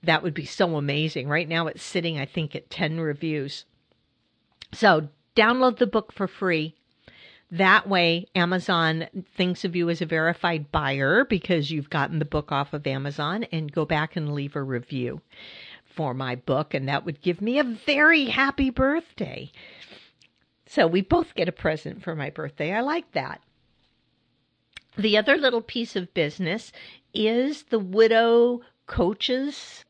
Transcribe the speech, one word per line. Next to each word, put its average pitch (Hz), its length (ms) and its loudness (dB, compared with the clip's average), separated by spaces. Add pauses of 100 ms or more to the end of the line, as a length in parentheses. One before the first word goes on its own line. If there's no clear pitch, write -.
That 160 200 2
would 165 100 -4
be 147 140 -8
so 170 300 0
amazing. 143 520 -2
Right 156 220 0
now 165 160 0
it's - 160 -8
sitting, 165 360 -4
I 135 60 -4
think, 151 320 -6
at - 140 -12
ten 160 280 -4
reviews. 151 680 -4 (1040)
So 160 360 4 (260)
download 247 420 4
the 247 100 4
book 208 280 -2
for 196 120 -4
free. 160 480 -2 (760)
That 190 360 6
way, 175 380 2 (100)
Amazon 170 720 0 (300)
thinks 180 300 -2
of 175 100 -4
you 170 140 0
as 165 100 -2
a 175 60 -2
verified 165 640 -2
buyer 143 540 2
because 165 440 0
you've 151 200 -6
gotten 156 280 -2
the 151 60 0
book 147 260 -4
off 143 220 -2
of 185 140 -6
Amazon, 143 680 -4
and 156 180 -4
go 156 140 -2
back 156 320 -2
and 151 160 -4
leave 143 240 -6
a 143 60 -4
review 131 580 -6 (640)
for 143 300 -6
my 127 220 -6
book, 139 360 -2
and 135 160 -4
that 139 160 -2
would 156 160 -8
give 175 220 -2
me 240 160 0
a 294 60 2
very 294 600 4
happy 269 460 0
birthday. 262 840 -2 (1120)
So - 220 2
we 175 160 4
both 339 320 0
get 175 140 0
a 175 40 -6
present 156 500 -4
for 165 140 -8
my 147 140 -6
birthday. 151 420 -6
I 214 80 0
like 302 320 -4
that. 131 300 -6 (1500)
The 208 220 4
other 247 180 4
little 247 240 2
piece 233 360 -6
of 180 180 -6
business 170 580 -2 (400)
is 240 520 0
the - 140 0
Widow 226 840 4 (240)
Coaches 254 1040 -2